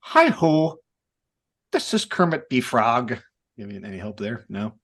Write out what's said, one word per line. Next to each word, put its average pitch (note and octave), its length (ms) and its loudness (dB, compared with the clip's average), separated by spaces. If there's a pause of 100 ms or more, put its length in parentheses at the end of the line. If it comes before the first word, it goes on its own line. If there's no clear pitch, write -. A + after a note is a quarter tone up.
Hi E4 280 4
ho, D#3+ 500 2 (920)
this - 200 -2
is A3 120 0
Kermit E3+ 440 0
the B2+ 120 2
Frog. A#2 580 0 (380)
You G#2+ 100 -14
have G2+ 180 -14
any G2 140 -12
help G#2 200 -12
there? A2+ 300 -8
No? G#2 360 -6